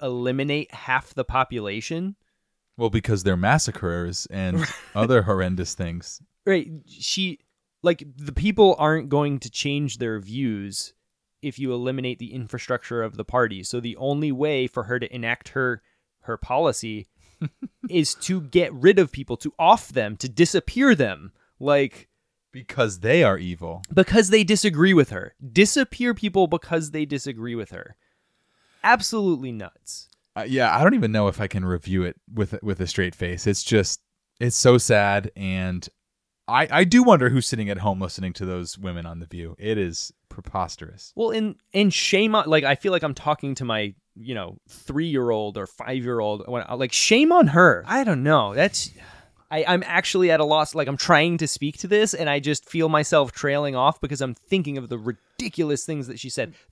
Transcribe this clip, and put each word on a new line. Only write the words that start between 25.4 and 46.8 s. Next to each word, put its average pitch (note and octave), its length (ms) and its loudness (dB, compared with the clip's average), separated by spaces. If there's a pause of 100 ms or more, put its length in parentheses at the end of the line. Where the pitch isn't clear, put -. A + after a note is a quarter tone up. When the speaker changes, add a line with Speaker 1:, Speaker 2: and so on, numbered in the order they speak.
Speaker 1:
Disappear A#3+ 640 2
people F#3+ 320 0
because D#3+ 440 -4
they D3+ 140 -4
disagree B2 480 -8
with A2 180 -8
her. - 240 -18 (880)
Absolutely G3 680 0
nuts. - 580 -16 (260)
Speaker 2:
Uh, A2 120 -8
yeah, B2 300 2
I C#3 60 4
don't G3+ 120 6
even B2+ 160 0
know G#2 160 2
if F#2+ 120 -2
I G2+ 80 -2
can F#2 180 -4
review F2+ 380 -2
it F2 140 -6 (140)
with, G#2+ 300 -4
with G2+ 200 -4
a F2+ 60 -4
straight F#2 280 -4
face. F2 320 -6
It's G2+ 160 0
just, - 380 2 (380)
it's A#2+ 180 -2
so B2 200 8
sad. G2+ 580 2
And F#2 520 -6 (600)
I, C3 220 2
I F3+ 140 4
do A#3+ 200 6
wonder D#3 260 6
who's B2+ 180 2
sitting A2 220 -4
at G2 100 -4
home F#2+ 220 -2
listening F#2 320 -6
to G2 120 -10
those F2+ 320 -8
women F2 280 -8
on E2 140 -12
The E2+ 60 -14
View. E2+ 320 -12
It G#2+ 200 -4
is F2 340 -4 (180)
preposterous. - 840 -10
Speaker 1:
Well, A3+ 160 -2
and, A3 240 -4 (180)
and G3 200 4
shame G#3+ 420 2
on, E3 120 2
like, D#3 180 4
I C#3 100 2
feel G3 160 -2
like E3+ 120 0
I'm C#3+ 120 -2
talking C#3+ 400 -4
to C3 100 -8
my, G#2+ 300 -2 (200)
you A#2 200 -12
know, F#2+ 220 -10 (120)
three-year-old B2 880 -2
or G2 100 -8
five-year-old. A#2 800 -4
When, A#2+ 160 -6 (140)
like, C3 160 -4